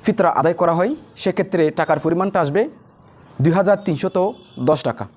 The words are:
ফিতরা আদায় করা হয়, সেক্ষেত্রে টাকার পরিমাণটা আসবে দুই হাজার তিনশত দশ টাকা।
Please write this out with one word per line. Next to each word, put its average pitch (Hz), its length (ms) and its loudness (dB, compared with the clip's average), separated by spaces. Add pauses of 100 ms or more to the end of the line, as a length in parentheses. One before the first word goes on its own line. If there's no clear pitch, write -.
ফিতরা 190 260 2 (100)
আদায় 165 220 2
করা 170 120 2
হয়, 185 180 0 (240)
সেক্ষেত্রে 185 480 -2 (160)
টাকার 156 260 0
পরিমাণটা 185 360 0
আসবে 151 200 0 (800)
দুই 165 140 4
হাজার 196 280 2
তিনশত 185 320 -2 (520)
দশ 156 140 2
টাকা। 113 220 -4 (120)